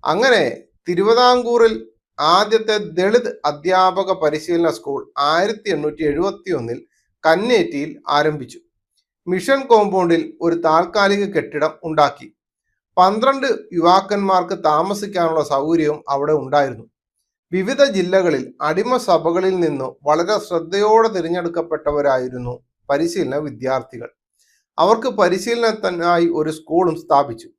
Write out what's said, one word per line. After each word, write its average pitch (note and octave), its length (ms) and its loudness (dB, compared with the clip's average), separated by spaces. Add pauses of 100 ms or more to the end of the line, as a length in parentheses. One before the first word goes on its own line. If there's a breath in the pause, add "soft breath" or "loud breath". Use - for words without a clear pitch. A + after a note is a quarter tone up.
അങ്ങനെ G#3 400 2 (400)
തിരുവിതാംകൂറിൽ A#3 880 4 (460)
ആദ്യത്തെ G#3 560 2 (180)
ദളിത് G3+ 360 0 (160)
അധ്യാപക F#3 680 0
പരിശീലന E3 580 -2
സ്കൂൾ C#3 280 -8 (240)
ആയിരത്തി G3 460 0
എണ്ണൂറ്റി D3+ 340 -4
എഴുപത്തിയൊന്നിൽ D3 760 -4 (440)
കന്നേറ്റിയിൽ E3 680 0 (180)
ആരംഭിച്ചു. D3 500 -2 (680)
മിഷൻ F#3+ 380 0
കോമ്പൗണ്ടിൽ F#3+ 560 4 (200)
ഒരു E3+ 140 0
താൽക്കാലിക F#3 680 2
കെട്ടിടം D#3 480 -2 (100)
ഉണ്ടാക്കി. D3+ 440 0 (720)
പന്ത്രണ്ട് A#3 500 2 (260)
യുവാക്കന്മാർക്ക് F#3+ 920 2
താമസിക്കാനുള്ള E3+ 800 0
സൗകര്യവും D3+ 560 0 (100)
അവിടെ C#3+ 240 0
ഉണ്ടായിരുന്നു. C3 520 -2 (680)
വിവിധ F#3+ 300 0 (120)
ജില്ലകളിൽ F3+ 500 0 (180)
അടിമ E3+ 360 -2
സഭകളിൽ F3+ 640 0
നിന്നു C#3+ 280 -2 (160)
വളരെ E3 360 0
ശ്രദ്ധയോടെ G#3 720 2
തിരഞ്ഞെടുക്കപ്പെട്ടവരായിരുന്നു D3 1400 -2 (360)
പരിശീലന D3 480 -2
വിദ്യാർത്ഥികൾ. C3 720 -6 (680)
അവർക്ക് A3 320 2
പരിശീലനത്തിനായി F#3+ 1200 0
ഒരു D#3 180 -2
സ്കൂളും E3 460 -2
സ്ഥാപിച്ചു. C#3 600 -2